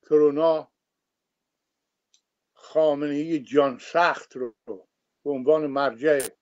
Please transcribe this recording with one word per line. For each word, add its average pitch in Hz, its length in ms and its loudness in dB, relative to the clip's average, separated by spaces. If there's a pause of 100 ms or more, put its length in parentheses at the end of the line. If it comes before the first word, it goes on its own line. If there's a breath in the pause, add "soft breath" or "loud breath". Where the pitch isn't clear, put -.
کرونا 151 680 2 (1800)
خامنه‌ای 151 840 -2
جان 127 380 0
سخت - 580 -2
رو 123 180 -8 (720)
به 143 60 -4
عنوان 147 360 0
مرجع 139 640 -2 (120)